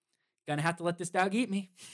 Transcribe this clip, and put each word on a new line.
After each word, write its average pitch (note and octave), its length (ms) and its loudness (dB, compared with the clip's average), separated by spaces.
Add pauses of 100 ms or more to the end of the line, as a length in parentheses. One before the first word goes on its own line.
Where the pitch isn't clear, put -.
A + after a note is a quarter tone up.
(480)
"Gonna D3 140 0
have E3+ 160 2
to E3+ 60 -6
let F3 160 0
this F3 100 -4
dog F#3+ 240 2
eat A#3 160 2
me." G3 220 -2 (220)